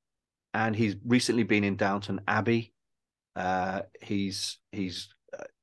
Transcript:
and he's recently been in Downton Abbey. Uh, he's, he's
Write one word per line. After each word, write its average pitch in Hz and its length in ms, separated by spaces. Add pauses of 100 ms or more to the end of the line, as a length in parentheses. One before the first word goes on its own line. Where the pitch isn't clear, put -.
(520)
and 113 220
he's 104 220 (100)
recently 120 380
been 104 200
in 98 120
Downton 98 500
Abbey. 113 460 (640)
Uh, 92 460 (200)
he's, 98 560 (140)
he's 95 360 (540)